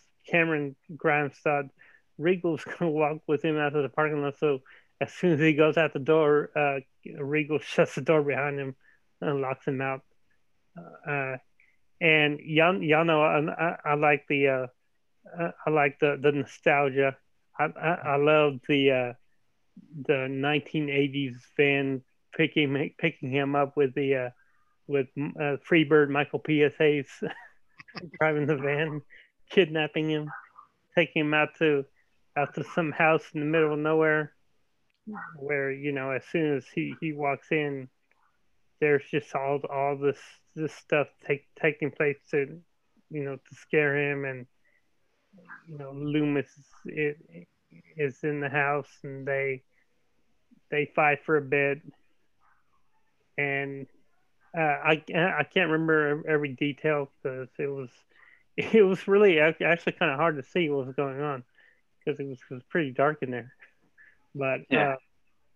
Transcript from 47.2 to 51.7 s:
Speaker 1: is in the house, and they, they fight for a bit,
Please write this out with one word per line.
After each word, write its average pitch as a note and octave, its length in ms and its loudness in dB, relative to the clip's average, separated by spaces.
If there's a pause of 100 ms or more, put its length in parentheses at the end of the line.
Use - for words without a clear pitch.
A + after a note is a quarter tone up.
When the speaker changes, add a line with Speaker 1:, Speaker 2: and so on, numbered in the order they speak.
Speaker 1:
is C#3+ 280 -6
in D3 160 -4
the C#3+ 100 -6
house, C#3+ 400 -2 (140)
and C3+ 240 -12
they, C3+ 360 -4 (1080)
they D3 260 -2
fight D3 300 2
for D#3 120 2
a D3 40 2
bit, C#3 400 0 (1600)